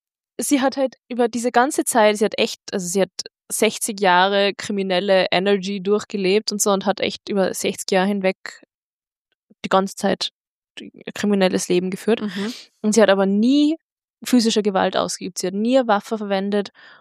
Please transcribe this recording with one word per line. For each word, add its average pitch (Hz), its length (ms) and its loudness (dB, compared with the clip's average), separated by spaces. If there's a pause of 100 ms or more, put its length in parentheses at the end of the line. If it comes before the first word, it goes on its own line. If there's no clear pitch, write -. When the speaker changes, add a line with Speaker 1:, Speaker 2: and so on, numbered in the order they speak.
(380)
Speaker 1:
sie 269 220 0
hat 269 160 0
halt 262 200 -4 (120)
über 240 200 0
diese 233 240 -4
ganze 269 320 2
Zeit, 214 340 2
sie 214 60 0
hat 196 140 -2
echt, - 220 -4 (120)
also 185 140 -4
sie 185 160 0
hat - 80 -2 (420)
sechzig 214 480 -2
Jahre 196 540 2
kriminelle 190 760 0
Energy 196 520 0
durchgelebt 202 680 -2
und 208 100 -4
so 214 120 0
und 196 140 -2
hat 196 140 -2
echt - 280 -4
über 196 260 0
sechzig - 380 -6
Jahre 190 160 2
hinweg 190 560 -4 (1000)
die - 40 -8
ganze 190 280 2
Zeit 190 340 -2 (500)
ein - 100 -16 (240)
kriminelles 190 540 0
Leben 180 220 0
geführt. 214 300 -2
Speaker 2:
Mhm. 202 320 -6 (300)
Speaker 1:
Und 214 120 0
sie 226 80 6
hat 190 80 6
aber 196 160 2
nie 269 500 4 (480)
physische 226 380 2
Gewalt 190 340 0
ausgeübt. - 420 -4
Sie - 80 -4
hat 185 80 -4
nie 233 240 2
eine 254 80 2
Waffe 214 320 0
verwendet 202 520 -2 (300)